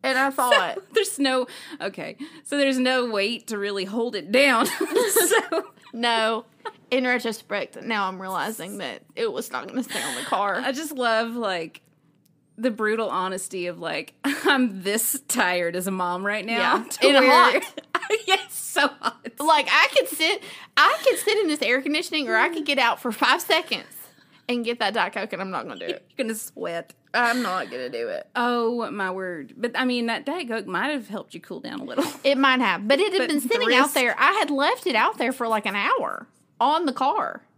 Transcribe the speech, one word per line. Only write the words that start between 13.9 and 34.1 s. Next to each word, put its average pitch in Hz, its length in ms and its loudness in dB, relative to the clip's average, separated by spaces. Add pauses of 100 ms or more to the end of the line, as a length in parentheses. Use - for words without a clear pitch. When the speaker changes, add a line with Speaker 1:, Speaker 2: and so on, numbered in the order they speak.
Speaker 2:
<laughs> - 40 -18
"I'm 254 600 2
this 208 440 -2
tired 180 480 0
as 180 120 -4
a 196 40 -2
mom 180 340 -2
right 202 200 -2
now." 220 320 0
Speaker 1:
Yeah. 233 60 -4
Speaker 2:
<laughs> - 60 -14
to - 180 2
Speaker 1:
And 277 180 8
Speaker 2:
where 285 340 8
Speaker 1:
hot. - 40 -4 (140)
Speaker 2:
<laughs> - 40 -14 (460)
Yes, 381 260 0
so - 340 0
hot. - 400 -6 (120)
Speaker 1:
Like, 302 320 4
I 320 160 6 (100)
could - 100 4
sit, 320 360 0 (340)
I 381 260 6
could 466 140 4
sit 415 220 2
in 392 80 2
this 294 160 0
air 247 180 2
conditioning, 302 480 -2
or 220 60 2
I 254 140 4
could 320 160 -4
get 285 120 0
out 233 240 2
for 240 100 -2
five 269 300 4
seconds 330 420 0 (640)
and 240 160 -2
get 240 160 -4
that 214 140 0
Diet 196 200 0
Coke, 208 200 -6
and 175 80 -6
I'm 190 80 -6
not 151 180 -6
gonna 113 120 -12
do 85 60 -8
it. - 200 -8 (100)
Speaker 2:
You're 254 100 -2
gonna 220 120 -4
sweat. 170 560 -8 (220)
Speaker 1:
I'm 240 260 2
not 180 300 -4
gonna 127 180 -8
do 117 200 -4
it. 85 260 -6
Speaker 2:
Oh, 240 560 0
my 196 180 -4
word! 180 480 -8
But, 233 200 -4
I 254 80 2
mean, 247 200 0
that 226 200 -4
Diet 302 220 -6
Coke 226 200 -6
might 185 220 -2
have 269 180 -4
helped 196 260 -10
you 170 80 -14
cool - 200 -14
down - 180 -10
a - 40 -10
little. - 220 -2 (100)
<laughs> - 80 -18
Speaker 1:
It 277 140 4
might 262 220 4
have, 202 280 0
but 277 120 4
it 392 120 2
had 381 120 2
Speaker 2:
But - 60 0
Speaker 1:
been 294 100 2
Speaker 2:
the 247 80 -4
Speaker 1:
sitting 453 280 2
out 262 100 8
Speaker 2:
risk. 277 100 -4
Speaker 1:
there. 247 240 2